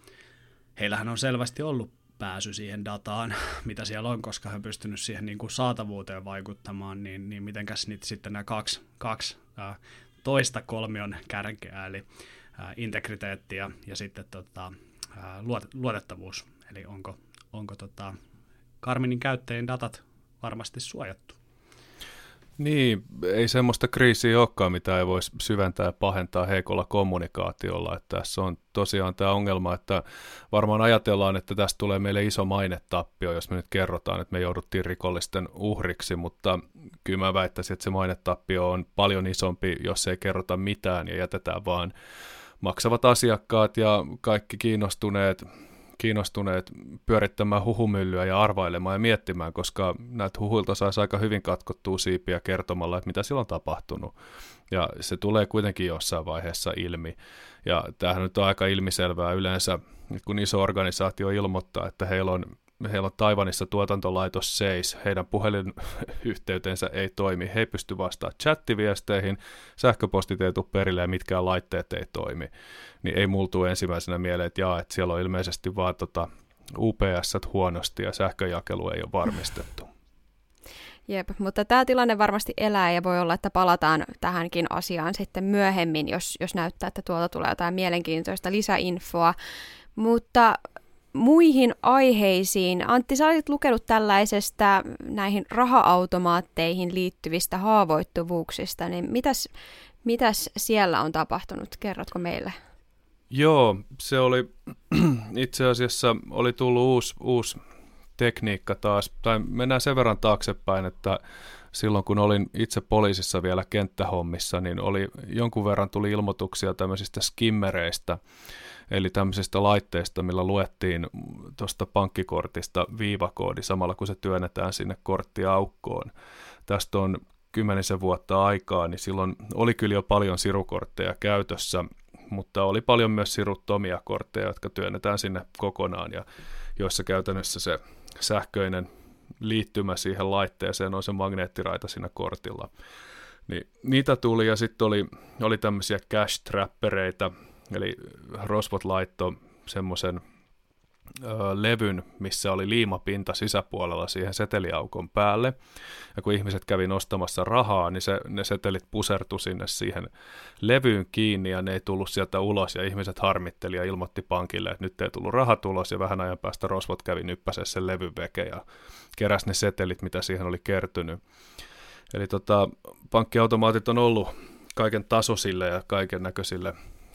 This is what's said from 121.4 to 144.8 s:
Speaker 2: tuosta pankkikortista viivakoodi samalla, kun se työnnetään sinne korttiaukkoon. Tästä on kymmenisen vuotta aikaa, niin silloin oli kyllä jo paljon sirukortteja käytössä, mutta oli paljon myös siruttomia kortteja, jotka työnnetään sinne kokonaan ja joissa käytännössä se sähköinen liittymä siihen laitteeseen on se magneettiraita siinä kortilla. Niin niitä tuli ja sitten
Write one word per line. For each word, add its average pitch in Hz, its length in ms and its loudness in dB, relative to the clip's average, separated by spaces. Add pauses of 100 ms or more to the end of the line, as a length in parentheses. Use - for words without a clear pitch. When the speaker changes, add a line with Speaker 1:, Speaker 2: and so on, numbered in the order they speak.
Speaker 2:
tuosta 98 300 -6
pankkikortista 92 1000 -2 (120)
viivakoodi 90 640 -2
samalla, 92 320 0
kun - 120 -8
se 98 80 -4
työnnetään 92 580 -2
sinne 95 300 -6
korttiaukkoon. - 1080 -2 (540)
Tästä 98 320 -2
on 95 180 2 (360)
kymmenisen 98 480 0
vuotta 95 440 2
aikaa, 95 440 0
niin 92 100 -8
silloin 95 380 -2 (180)
oli 113 200 4
kyllä 104 200 0
jo 98 80 2
paljon 101 360 2
sirukortteja 92 800 -2
käytössä, 98 640 0 (460)
mutta 98 340 -2
oli 101 160 2
paljon 117 300 6
myös 107 240 0
siruttomia 101 680 -2
kortteja, 98 420 -4
jotka 95 240 -8
työnnetään 98 480 -2
sinne 95 280 -6 (120)
kokonaan 90 540 -4
ja 90 120 -8 (540)
joissa 95 260 -2
käytännössä 95 560 -2
se 85 200 -2 (400)
sähköinen 95 680 -2 (520)
liittymä 104 560 -2
siihen 95 340 -2
laitteeseen 95 640 -2
on 95 80 -4
se 104 100 -4
magneettiraita 95 760 -4
siinä 90 260 -10
kortilla. - 560 -8 (800)
Niin - 200 -8 (140)
niitä 135 340 4
tuli 113 300 4
ja 110 100 4
sitten 113 300 0